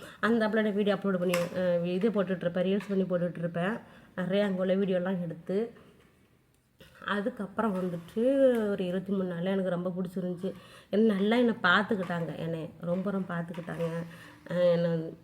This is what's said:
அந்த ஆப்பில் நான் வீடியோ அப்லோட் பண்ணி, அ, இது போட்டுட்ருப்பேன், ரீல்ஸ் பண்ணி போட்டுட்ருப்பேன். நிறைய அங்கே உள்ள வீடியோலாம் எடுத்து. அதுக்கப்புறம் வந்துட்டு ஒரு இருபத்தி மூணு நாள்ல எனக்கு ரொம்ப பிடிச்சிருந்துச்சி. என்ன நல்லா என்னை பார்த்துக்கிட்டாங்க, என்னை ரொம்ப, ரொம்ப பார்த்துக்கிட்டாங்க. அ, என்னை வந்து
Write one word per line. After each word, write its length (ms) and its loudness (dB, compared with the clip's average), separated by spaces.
அந்த 260 2
ஆப்பில் 180 2
நான் 100 2
வீடியோ 220 2
அப்லோட் 220 0
பண்ணி, 160 0
அ, 260 2
இது 260 0
போட்டுட்ருப்பேன், 680 0
ரீல்ஸ் 100 -6
பண்ணி 140 2
போட்டுட்ருப்பேன். 760 -2
நிறைய 300 0
அங்கே 140 0
உள்ள 160 2
வீடியோலாம் 480 0
எடுத்து. 500 -4
அதுக்கப்புறம் 680 -2
வந்துட்டு 440 -4
ஒரு 160 -2
இருபத்தி 280 -4
மூணு 200 -2
நாள்ல 100 -4
எனக்கு 260 0
ரொம்ப 320 -2
பிடிச்சிருந்துச்சி. 500 -4
என்ன 240 4
நல்லா 220 2
என்னை 180 4
பார்த்துக்கிட்டாங்க, 760 2
என்னை 320 -6
ரொம்ப, 300 -2
ரொம்ப 220 -4
பார்த்துக்கிட்டாங்க. 520 -6
அ, 120 2
என்னை 260 6
வந்து 340 -2